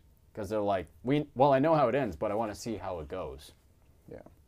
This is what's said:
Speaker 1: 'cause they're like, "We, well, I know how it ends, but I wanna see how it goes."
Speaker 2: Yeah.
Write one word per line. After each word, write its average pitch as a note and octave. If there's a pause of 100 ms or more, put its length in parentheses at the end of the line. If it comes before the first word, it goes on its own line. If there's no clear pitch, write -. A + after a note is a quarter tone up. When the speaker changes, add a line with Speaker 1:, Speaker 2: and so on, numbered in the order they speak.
(340)
Speaker 1:
'cause G#2
they're G#2+
like, G2 (160)
"We, C#3+
well, C#3
I C3
know D#3+
how C#3+
it A2+
ends, A#2
but G#2
I G2+
wanna G#2+
see A#2
how F#2
it D#2
goes." D#2 (560)
Speaker 2:
Yeah. - (260)